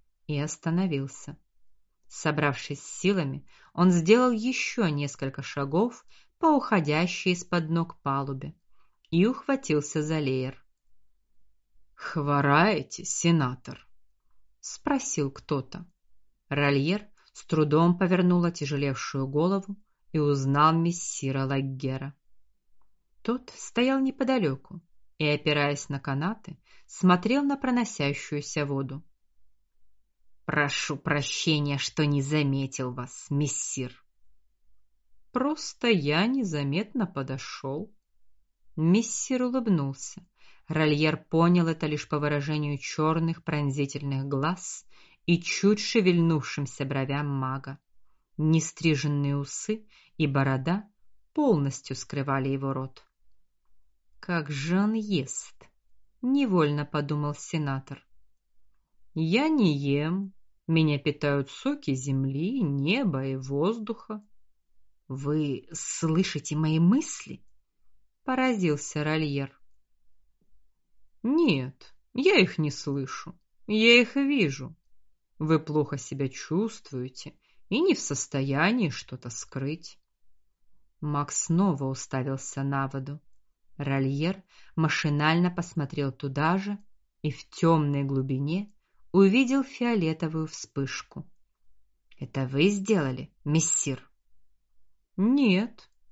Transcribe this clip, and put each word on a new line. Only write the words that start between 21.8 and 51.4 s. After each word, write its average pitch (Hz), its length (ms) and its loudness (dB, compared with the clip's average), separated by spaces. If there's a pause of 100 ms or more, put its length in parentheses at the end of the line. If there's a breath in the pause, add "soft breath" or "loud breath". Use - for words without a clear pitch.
Тот 247 360 -4
стоял 262 420 0
неподалёку 240 840 0 (360)
и, 151 80 0
опираясь 147 640 2
на 139 100 -4
канаты, 147 580 -4 (300 soft breath)
смотрел 185 560 4
на 277 140 0
проносящуюся 151 1080 -2
воду. 139 380 -4 (1400)
"Прошу 147 520 -2
прощения, 147 800 -2
что - 280 -2
не 143 160 2
заметил 135 720 -2
вас, 123 360 -14
мессир". - 720 -4 (1300)
"Просто 262 560 -4
я 165 380 2
незаметно 196 800 -2
подошёл". 139 880 -8 (840)
Мессир 226 680 2
улыбнулся. 214 840 -2 (440 soft breath)
Рольер 156 480 2
понял 170 500 4
это 160 180 -2
лишь 151 220 -4
по 151 100 -4
выражению 147 600 -2
чёрных 160 680 -2
пронзительных 139 840 -2
глаз 139 600 -4 (400 soft breath)
и 175 160 2
чуть 208 400 2
шевельнувшимся 165 1040 2
бровям 139 420 -2
мага. 135 520 -6 (580)
Нестриженные 151 1000 2
усы 208 500 -6 (300 soft breath)
и 156 120 0
борода 139 600 0 (460)
полностью 151 640 0